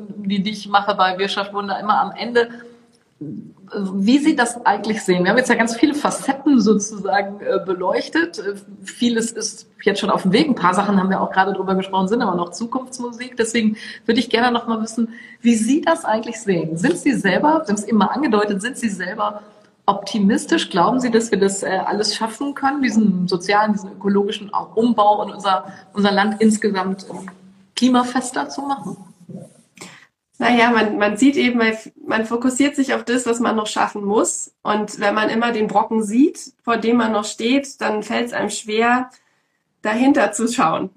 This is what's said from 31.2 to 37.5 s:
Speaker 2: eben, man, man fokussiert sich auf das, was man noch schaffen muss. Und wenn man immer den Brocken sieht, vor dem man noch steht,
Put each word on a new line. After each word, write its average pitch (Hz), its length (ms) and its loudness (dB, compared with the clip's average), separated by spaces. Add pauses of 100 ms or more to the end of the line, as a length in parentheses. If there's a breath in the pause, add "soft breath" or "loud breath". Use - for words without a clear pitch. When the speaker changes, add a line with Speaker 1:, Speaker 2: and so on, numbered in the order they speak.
Speaker 2:
eben, 247 220 2
man, 220 140 2 (340)
man 220 180 -2
fokussiert 254 520 0
sich 262 180 0
auf 226 100 -2
das, 247 220 -2
was 233 140 0
man 220 160 0
noch 214 100 0
schaffen 208 380 -2
muss. 226 480 -2 (100)
Und 208 380 -4
wenn 208 140 2
man 214 160 0
immer 233 200 0
den 214 160 -2
Brocken 220 380 0
sieht, 240 480 2 (100)
vor 233 140 0
dem 226 220 2
man 220 120 2
noch 214 140 0
steht, 269 560 -2